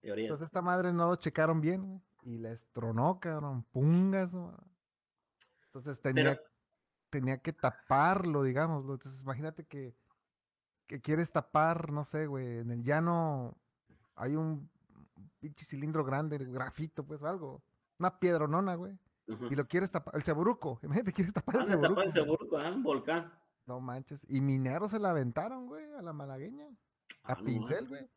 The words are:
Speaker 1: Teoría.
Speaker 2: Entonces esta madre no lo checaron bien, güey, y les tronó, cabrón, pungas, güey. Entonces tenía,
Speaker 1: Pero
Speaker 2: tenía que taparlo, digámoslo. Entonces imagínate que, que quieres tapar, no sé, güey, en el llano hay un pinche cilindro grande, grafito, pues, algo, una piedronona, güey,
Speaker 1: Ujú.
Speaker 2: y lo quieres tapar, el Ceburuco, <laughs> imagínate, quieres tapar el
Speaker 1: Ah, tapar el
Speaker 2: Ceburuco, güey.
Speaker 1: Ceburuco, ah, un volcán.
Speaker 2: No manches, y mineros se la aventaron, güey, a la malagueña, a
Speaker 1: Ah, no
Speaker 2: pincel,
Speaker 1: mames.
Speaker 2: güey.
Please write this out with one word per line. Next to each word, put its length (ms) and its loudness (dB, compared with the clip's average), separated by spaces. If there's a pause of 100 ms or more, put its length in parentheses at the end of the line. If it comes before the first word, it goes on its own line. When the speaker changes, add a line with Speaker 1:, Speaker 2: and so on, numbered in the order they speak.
Speaker 1:
Teoría. 240 -4
Speaker 2:
Entonces 200 -4
esta 160 -4
madre 320 2
no 160 4
lo 60 4
checaron 460 2
bien, 240 0
güey, 160 -12 (220)
y 140 -10
les 340 -10
tronó, 480 2
cabrón, 520 -4
pungas, 640 4
güey. 180 -10 (1120)
Entonces 360 -10
tenía, 340 4
Speaker 1:
Pero 60 -14 (680)
Speaker 2:
tenía 300 -2
que 140 -6
taparlo, 920 4
digámoslo. 500 0
Entonces 300 -12
imagínate 420 -6
que, 300 -12 (920)
que 140 -10
quieres 300 2
tapar, 600 2
no 120 -2
sé, 240 -4
güey, 320 -4
en 120 -4
el 120 -4
llano 760 0 (580)
hay 200 -4
un 340 -4 (680)
pinche 260 -14
cilindro 380 -2
grande, 340 0
grafito, 680 -6
pues, 180 -12
algo, 400 -6 (360)
una 200 0
piedronona, 560 2
güey, 220 -10 (300)
Speaker 1:
Ujú. 220 -8
Speaker 2:
y 60 0
lo 100 0
quieres 260 0
tapar, 240 -6
el 80 -2
Ceburuco, 560 0
<laughs> 40 -18
imagínate, 300 0
quieres 200 0
tapar 220 -2
el 60 6
Speaker 1:
Ah, 40 0
tapar 140 4
el 80 6
Speaker 2:
Ceburuco, 140 4
güey. 100 2
Speaker 1:
Ceburuco, 460 2
ah, 120 0
un 140 -2
volcán. 500 0 (320)
Speaker 2:
No 140 -8
manches, 500 -10
y 120 2
mineros 500 2
se 80 -2
la 120 2
aventaron, 560 -2
güey, 260 -14
a 80 -12
la 100 -10
malagueña, 540 -12 (580)
a 100 -6
Speaker 1:
Ah, 60 -2
no 60 -8
Speaker 2:
pincel, 400 -2
Speaker 1:
mames. 40 -14
Speaker 2:
güey. 280 -14